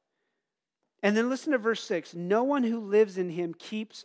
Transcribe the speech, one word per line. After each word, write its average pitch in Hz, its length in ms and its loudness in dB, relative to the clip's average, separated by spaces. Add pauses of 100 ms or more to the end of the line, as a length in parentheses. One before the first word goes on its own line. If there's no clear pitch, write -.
(1000)
And 208 140 4
then 233 140 2
listen 269 240 -2
to 254 40 4
verse 220 260 -2
six. 170 300 -4
"No 185 300 0
one 277 200 2
who 226 160 0
lives 202 380 2
in 180 120 -2
him 170 240 -4
keeps - 520 -10